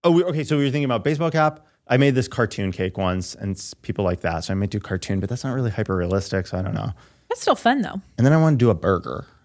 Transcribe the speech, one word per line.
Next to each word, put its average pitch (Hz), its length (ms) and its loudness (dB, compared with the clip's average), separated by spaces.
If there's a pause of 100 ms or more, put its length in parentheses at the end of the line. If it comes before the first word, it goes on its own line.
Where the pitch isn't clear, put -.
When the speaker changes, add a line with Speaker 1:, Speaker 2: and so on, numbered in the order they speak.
Speaker 1:
Oh, 175 60 6
we, 170 140 6
okay. 156 200 -2
So 151 140 0
we 143 60 2
were 135 60 2
thinking 143 140 0
about 120 200 0
baseball 156 260 0
cap. 156 360 0 (220)
I 127 80 4
made 139 180 6
this 123 140 2
cartoon 101 440 -2
cake 92 240 -4
once, 92 380 -2
and 98 220 -6
s-, - 180 -12
people - 300 -4
like 87 160 0
that. 82 240 -2
So - 80 -4
I - 20 0
might 98 160 -2
do 104 100 -4
cartoon, 95 400 -4
but 95 80 -4
that's 123 160 -6
not 131 100 -4
really 123 160 -2
hyper 98 260 -2
realistic. 92 500 -2
So 95 120 -8
I 92 40 -4
don't 95 120 -4
know. 101 160 -4 (380)
Speaker 2:
That's 480 140 -6
still - 140 2
fun 254 260 0
though. - 180 -6 (180)
Speaker 1:
And 120 80 4
then 143 60 6
I 160 40 6
wanna 160 200 4
do 117 140 4
a 95 40 4
burger. 80 520 -2 (180)